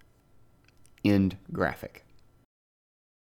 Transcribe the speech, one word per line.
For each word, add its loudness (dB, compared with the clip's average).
End 2
graphic. -6